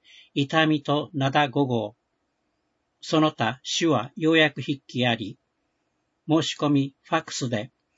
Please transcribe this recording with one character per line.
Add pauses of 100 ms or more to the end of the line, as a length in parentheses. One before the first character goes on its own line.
(320)
伊
丹
と
灘
五
号。 (1040)
そ
の
他、
手
話、
要
約
筆
記
あ
り。 (880)
申
し
込
み、 (100)
フ
ァ
ッ
ク
ス
で、 (260)